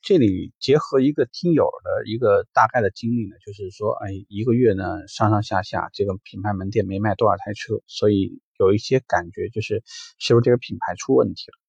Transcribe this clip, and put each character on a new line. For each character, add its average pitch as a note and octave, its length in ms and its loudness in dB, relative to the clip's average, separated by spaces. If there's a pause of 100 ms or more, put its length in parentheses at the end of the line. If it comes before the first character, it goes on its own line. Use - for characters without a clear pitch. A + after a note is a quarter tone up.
这 G3 140 4
里 G2 420 2
结 C#3+ 200 2
合 - 200 0
一 C3+ 120 2
个 D3 160 0
听 - 260 -2
友 A2+ 160 4 (140)
的 A2 240 -4
一 G#2+ 100 -4
个 G#2 360 2
大 A#2 140 6
概 A#2+ 140 0
的 G2 80 0
经 A#2 220 -6
历 A#2 160 -2
呢， G2 80 -16 (100)
就 G2+ 80 -16
是 G2+ 160 -12
说， G#2+ 240 -4 (100)
哎， G2+ 60 -10 (200)
一 G2+ 140 -6
个 A#2+ 100 2
月 A#2+ 200 4
呢 F2+ 340 -6
上 G#2+ 220 0
上 G#2 140 2
下 F#2+ 180 -2
下 - 320 -6
这 G2+ 120 -2
个 G2 180 -4
品 G2+ 180 -14
牌 G2+ 120 -4
门 F#2+ 180 -6
店 G#2 160 0
没 F#2+ 100 -4
卖 G#2 160 0
多 A2 160 2
少 G2 80 2
台 G#2 160 -10
车， - 320 -8
所 - 240 0
以 G2 320 0 (160)
有 G2 160 4
一 G#2+ 60 2
些 C3 200 0
感 F2 300 -2
觉 F#2 200 -8
就 G#2+ 120 -6
是 G#2 220 -4 (340)
是 - 160 0
不 A#2 60 6
是 A#2+ 40 2
这 B2+ 60 2
个 B2 80 4
品 - 220 -8
牌 - 160 -6
出 - 180 -2
问 A#2 220 2
题 - 160 -18
了。 - 60 -20 (120)